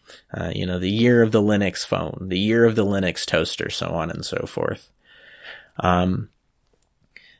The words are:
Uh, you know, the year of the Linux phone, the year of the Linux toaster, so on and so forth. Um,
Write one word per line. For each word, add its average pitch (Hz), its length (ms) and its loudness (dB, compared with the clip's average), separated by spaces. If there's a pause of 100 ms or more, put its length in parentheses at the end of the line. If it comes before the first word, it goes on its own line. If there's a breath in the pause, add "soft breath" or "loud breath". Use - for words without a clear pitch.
(340 loud breath)
Uh, 87 180 -6
you 98 140 -4
know, 90 140 -4
the 92 100 -2
year 117 320 6
of 110 80 4
the 110 120 4
Linux 101 440 0
phone, 85 440 -4
the 92 80 -2
year 113 260 4
of 113 100 4
the 107 120 2
Linux 95 380 0
toaster, - 460 -2
so - 200 -6
on 82 200 -4
and - 140 -8
so - 220 -6
forth. - 440 -6 (880 loud breath)
Um, 92 520 0 (1080 soft breath)